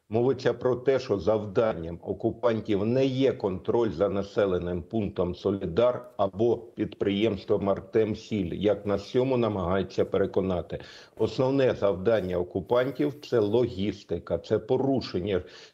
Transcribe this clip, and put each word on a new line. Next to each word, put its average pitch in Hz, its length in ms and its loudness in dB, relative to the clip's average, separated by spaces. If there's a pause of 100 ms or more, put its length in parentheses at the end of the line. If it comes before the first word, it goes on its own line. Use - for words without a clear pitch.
(140)
Мовиться 123 400 2
про 123 220 0
те, 131 240 2
що 101 200 -2
завданням 98 840 0
окупантів 107 840 -2
не 127 200 2
є 131 280 2
контроль 107 580 0
за 101 180 0
населеним 90 760 0
пунктом 92 520 -2
Солідар 98 800 0
або 104 400 2
підприємством 101 1120 -2
Артемсіль, 104 840 -2
як 98 320 0
нас 101 160 0
всьому 127 360 0
намагаються 98 680 0
переконати. 95 760 -2 (380)
Основне 127 640 2
завдання 95 580 2
окупантів — 127 760 0 (160)
це 123 100 4
логістика, 101 960 0
це 107 220 0
порушення 113 800 0 (320)